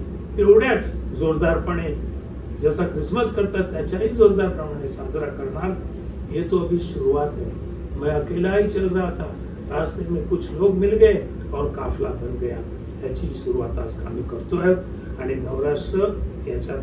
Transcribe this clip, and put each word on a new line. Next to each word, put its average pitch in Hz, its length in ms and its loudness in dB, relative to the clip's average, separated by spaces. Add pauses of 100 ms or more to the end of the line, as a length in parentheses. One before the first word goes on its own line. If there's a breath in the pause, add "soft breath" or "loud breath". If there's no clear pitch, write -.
(380)
तेवढ्याच 220 580 8
जोरदारपणे, 160 1040 0 (600)
जसा 156 260 2
ख्रिसमस 202 480 0
करतात 196 400 0
त्याच्याही 190 340 -2
जोरदारप्रमाणे 185 800 4
साजरा 220 380 -6
करणार. 190 460 -4 (600)
ये 156 200 -2
तो 185 60 4
अभी 170 220 0
शुरुआत 143 500 0
है. 170 220 -6 (500)
मैं 147 80 0
अकेला 175 400 0
ही 208 200 4
चल 190 180 0
रहा 175 220 2
था, - 260 -6 (420)
रास्ते 165 320 -4
में 180 180 -2
कुछ 180 240 -2
लोग 185 240 4
मिल 202 220 4
गए 220 180 10 (380)
और - 120 -2
काफिला - 440 -2
बन 120 320 -6
गया. 120 160 -2 (460)
याची 131 240 -4
सुरुवात 123 520 -2
आज - 260 -6
आम्ही - 180 -6
करतो - 320 -4
आहोत 180 220 6 (420 loud breath)
आणि 131 140 -2
नवराष्ट्र 135 680 -2 (480)
याच्यात - 360 -4